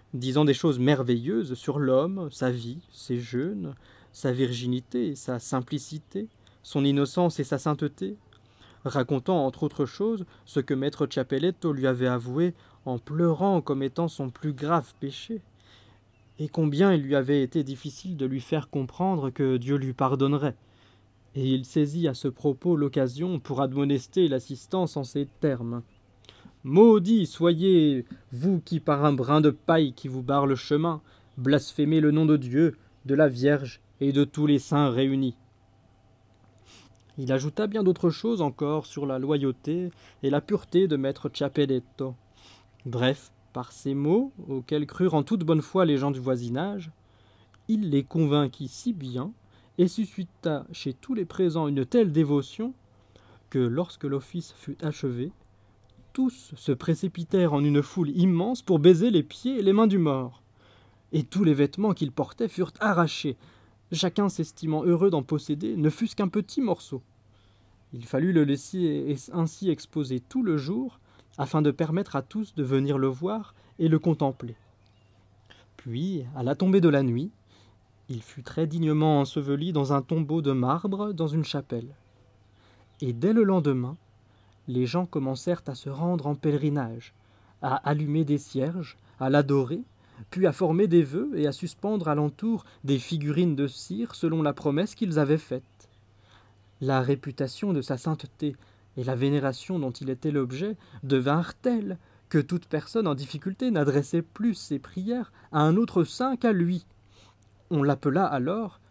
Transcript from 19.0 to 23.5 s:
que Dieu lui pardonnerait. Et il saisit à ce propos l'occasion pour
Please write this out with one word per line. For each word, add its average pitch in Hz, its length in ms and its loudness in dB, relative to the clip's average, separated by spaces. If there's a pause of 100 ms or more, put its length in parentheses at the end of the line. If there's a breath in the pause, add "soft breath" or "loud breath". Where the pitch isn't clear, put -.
que 131 280 0
Dieu 127 200 -2
lui 131 160 -4
pardonnerait. 139 640 0 (760 soft breath)
Et 131 180 -2
il 131 140 0
saisit 156 440 0
à 131 40 -4
ce 127 140 -6
propos 147 480 0
l'occasion 143 640 -2
pour 135 220 -4